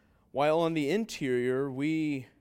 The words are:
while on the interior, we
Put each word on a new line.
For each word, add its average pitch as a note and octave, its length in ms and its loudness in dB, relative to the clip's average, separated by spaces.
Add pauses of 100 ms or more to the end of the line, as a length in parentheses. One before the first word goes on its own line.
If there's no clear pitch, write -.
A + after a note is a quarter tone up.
(300)
while D3+ 300 2
on E3 140 2
the D3 160 0
interior, C3+ 800 0
we C#3+ 600 -2 (120)